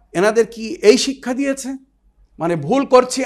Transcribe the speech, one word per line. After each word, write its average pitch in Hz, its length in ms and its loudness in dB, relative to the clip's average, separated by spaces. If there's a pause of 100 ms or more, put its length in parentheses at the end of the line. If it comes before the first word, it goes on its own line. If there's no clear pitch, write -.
(140)
এনাদের 214 320 2
কি 220 280 -10
এই 220 240 4
শিক্ষা - 360 -6
দিয়েছে? 269 420 -6 (640)
মানে 170 160 -2
ভুল 190 300 -2
করছি 247 400 2